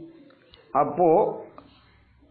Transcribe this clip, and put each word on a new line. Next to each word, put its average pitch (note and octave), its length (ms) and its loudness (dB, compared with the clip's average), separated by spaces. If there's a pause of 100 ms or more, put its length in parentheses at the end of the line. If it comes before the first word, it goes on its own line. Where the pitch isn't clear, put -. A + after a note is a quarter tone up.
(800)
അപ്പോ D#3+ 280 0 (1200)